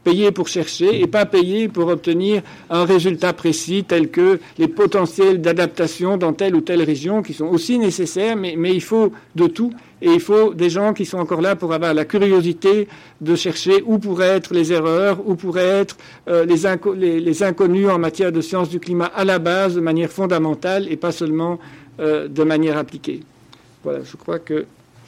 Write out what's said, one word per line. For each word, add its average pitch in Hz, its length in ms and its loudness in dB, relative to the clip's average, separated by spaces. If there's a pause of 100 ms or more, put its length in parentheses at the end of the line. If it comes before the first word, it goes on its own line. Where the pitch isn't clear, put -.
payés 196 260 4
pour 180 160 -2
chercher 180 540 0
et 175 40 2
pas - 200 2
payés 190 420 2
pour 175 220 0
obtenir 175 520 0 (280)
un 170 160 2
résultat 175 480 2
précis 175 520 -2
tel 165 240 2
que 180 300 4 (180)
les 160 120 2
potentiels 190 720 2
d'adaptation 170 720 -2
dans 175 160 0
telle 185 240 0
ou 156 60 4
telle 175 200 0
région 156 400 -2
qui 160 120 -8
sont 156 120 -6
aussi 170 320 0
nécessaires, 202 600 -2
mais, 180 200 -6
mais 175 160 0
il 180 80 0
faut 220 300 2 (240)
de 165 120 4
tout. 226 260 -2 (280)
Et 170 100 4
il 170 100 4
faut 208 320 4
des 175 160 0
gens 202 240 0
qui 196 120 -4
sont 185 140 -8
encore 165 220 -2
là 190 140 2
pour 165 180 -4
avoir 160 200 0
la 156 120 0
curiosité 196 840 2 (340)
de 160 140 0
chercher 185 500 0
où 220 140 2
pourraient 185 360 0
être 175 180 -4
les 165 200 2
erreurs, 170 520 0
où 196 100 0
pourraient 180 260 -4 (200)
être, - 160 -6 (300)
euh, 170 180 2
les 170 200 2
inco-, 190 280 0
les, 175 260 0
les 165 240 0
inconnus 190 460 2
en 180 100 2
matière 170 320 -2
de 160 100 -2
sciences 175 280 -2
du 170 100 -6
climat 175 340 -4
à 190 100 -2
la 190 160 2
base, 175 360 0
de 175 60 -2
manière 160 280 0
fondamentale 180 840 -2
et 147 60 -6
pas 170 160 -4
seulement, 165 440 -4 (440)
euh, 151 260 -2
de 147 160 -2
manière 156 340 0
appliquée. - 440 -8 (640)
Voilà, 71 180 -6
je - 140 -20
crois - 220 -8
que 151 260 -6 (420)